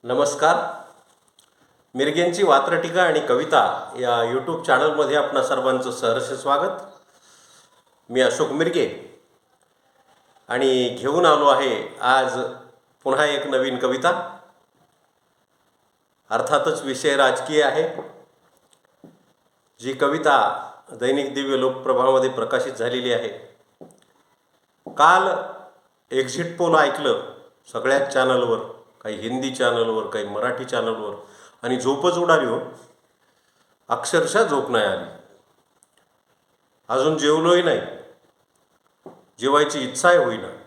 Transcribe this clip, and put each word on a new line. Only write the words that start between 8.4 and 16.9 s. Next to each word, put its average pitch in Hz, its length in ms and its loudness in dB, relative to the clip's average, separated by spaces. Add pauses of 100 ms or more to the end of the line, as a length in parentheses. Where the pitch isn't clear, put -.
मिरगे 160 680 -4 (1300)
आणि 127 520 2
घेऊन 156 260 2
आलो 147 200 6
आहे 131 540 0
आज 127 380 2 (680)
पुन्हा 135 200 2
एक 143 220 -2
नवीन 131 320 -2
कविता. - 600 -2 (1900)
अर्थातच 143 520 0
विषय 135 340 0